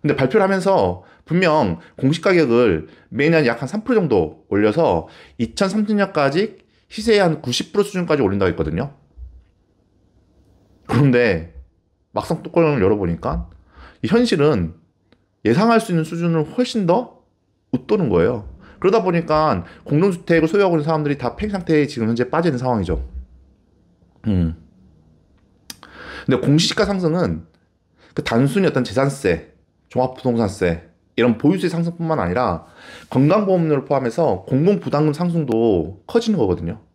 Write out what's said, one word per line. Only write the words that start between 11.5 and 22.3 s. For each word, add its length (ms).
막상 320
뚜껑을 360
열어보니까 720
이 60
현실은 680
예상할 340
수 100
있는 140
수준을 480
훨씬 340
더 360
웃도는 380
거예요. 360
그러다 240
보니까 640
공동주택을 640
소유하고 280
있는 100
사람들이 320
다 180
폐기 160
상태에 360
지금 200
현재 220
빠져 220